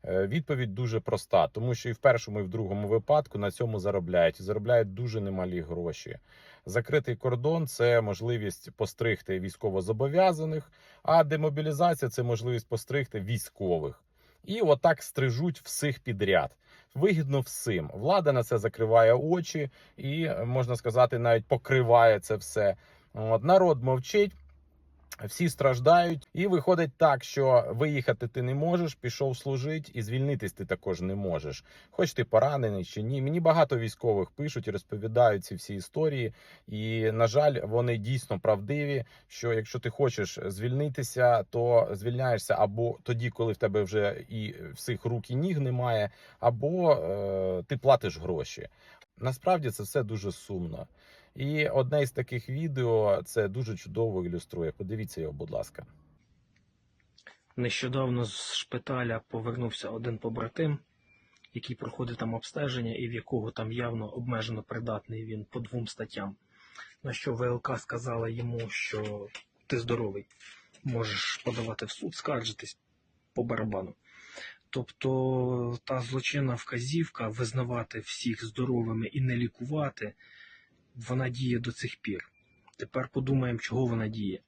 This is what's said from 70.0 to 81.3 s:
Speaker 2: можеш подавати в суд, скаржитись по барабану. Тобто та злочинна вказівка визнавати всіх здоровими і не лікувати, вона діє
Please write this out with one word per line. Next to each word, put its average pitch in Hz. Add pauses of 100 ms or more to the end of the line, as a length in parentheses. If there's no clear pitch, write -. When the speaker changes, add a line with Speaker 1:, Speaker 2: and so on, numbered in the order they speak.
Speaker 2:
можеш 113
подавати 113
в -
суд, -
скаржитись 117 (540)
по 127
барабану. 107 (760)
Тобто 127
та 131
злочинна 131
вказівка 123
визнавати 120
всіх -
здоровими 113
і 143
не 127
лікувати, 123 (800)
вона 127
діє 123